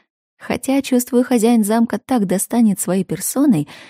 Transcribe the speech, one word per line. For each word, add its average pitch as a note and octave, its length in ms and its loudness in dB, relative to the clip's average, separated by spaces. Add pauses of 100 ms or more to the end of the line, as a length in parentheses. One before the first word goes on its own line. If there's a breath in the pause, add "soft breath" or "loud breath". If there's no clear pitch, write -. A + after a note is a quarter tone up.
(380 loud breath)
Хотя, C4+ 440 -2
чувствую, B3 420 0
хозяин A#3 400 2
замка A3 340 0
так A3 280 -2
достанет G3+ 520 0
своей F#3 260 -2
персоной, G3 640 0 (240 loud breath)